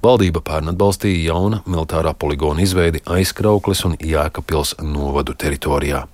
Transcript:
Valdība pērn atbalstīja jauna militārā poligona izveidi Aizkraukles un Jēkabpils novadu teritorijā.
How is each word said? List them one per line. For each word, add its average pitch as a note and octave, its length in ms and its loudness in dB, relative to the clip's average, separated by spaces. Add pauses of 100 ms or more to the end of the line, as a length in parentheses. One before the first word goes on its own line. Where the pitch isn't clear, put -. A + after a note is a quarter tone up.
Valdība G2 400 4
pērn D#2 300 -4
atbalstīja F2+ 580 0
jauna G2 320 0
militārā D#2+ 500 -2
poligona D2+ 480 -2
izveidi F2 440 2
Aizkraukles F#2+ 800 2
un D#2+ 80 0
Jēkabpils D#2 880 -2
novadu C#2+ 500 -2
teritorijā. C#2+ 800 -2